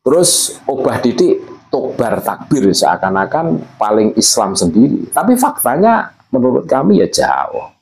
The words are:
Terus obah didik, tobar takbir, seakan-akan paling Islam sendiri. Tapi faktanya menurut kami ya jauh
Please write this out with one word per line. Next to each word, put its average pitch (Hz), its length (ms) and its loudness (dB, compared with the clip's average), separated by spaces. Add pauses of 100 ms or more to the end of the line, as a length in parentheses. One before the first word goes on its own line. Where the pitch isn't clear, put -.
Terus - 640 0
obah 131 320 -2
didik, - 480 0 (240)
tobar 110 560 -4
takbir, 101 480 0
seakan-akan 95 1040 -2
paling 107 400 0
Islam 101 400 0
sendiri. 95 560 2
Tapi 220 240 2
faktanya 220 800 0 (160)
menurut 127 320 0
kami 131 400 2
ya - 80 -2
jauh - 560 -2 (120)